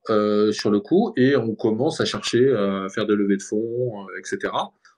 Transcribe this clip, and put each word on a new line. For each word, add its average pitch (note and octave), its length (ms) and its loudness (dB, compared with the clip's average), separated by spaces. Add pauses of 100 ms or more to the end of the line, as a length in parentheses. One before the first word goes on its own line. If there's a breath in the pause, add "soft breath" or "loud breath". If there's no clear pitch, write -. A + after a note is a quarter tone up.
euh, G#2+ 420 2
sur G#2 200 -2
le G#2 100 2
coup, G3 340 2
et C3+ 220 4
on A2+ 180 -2
commence A#2+ 460 0
à G#2 40 0
chercher, A2+ 380 0
euh, G2 420 2
à F#2+ 40 -8
faire G#2+ 160 -4
des G#2 100 2
levées G2+ 220 2
de G2 60 -12
fonds, A#2 580 -4
euh, F#2 180 -14
et - 60 -14
cetera. A#2 480 -6 (240 soft breath)